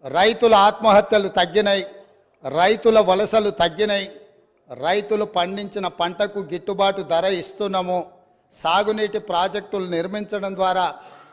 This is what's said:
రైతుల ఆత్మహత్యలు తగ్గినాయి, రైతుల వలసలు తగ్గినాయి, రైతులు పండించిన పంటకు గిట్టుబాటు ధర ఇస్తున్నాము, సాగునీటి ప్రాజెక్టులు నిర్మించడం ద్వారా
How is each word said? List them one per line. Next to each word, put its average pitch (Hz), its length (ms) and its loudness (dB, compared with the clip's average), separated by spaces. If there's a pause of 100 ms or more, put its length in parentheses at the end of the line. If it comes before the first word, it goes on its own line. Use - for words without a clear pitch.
రైతుల 220 480 4
ఆత్మహత్యలు 208 720 4
తగ్గినాయి, 190 580 0 (600)
రైతుల 220 520 4
వలసలు 202 500 2
తగ్గినాయి, 196 640 -2 (600)
రైతులు 202 540 -2
పండించిన 196 640 -6
పంటకు 185 520 -4
గిట్టుబాటు 190 640 -2
ధర 170 240 -2
ఇస్తున్నాము, 185 800 -4 (480)
సాగునీటి 208 640 -2
ప్రాజెక్టులు 196 680 -4
నిర్మించడం 190 720 -6
ద్వారా 180 380 -2 (400)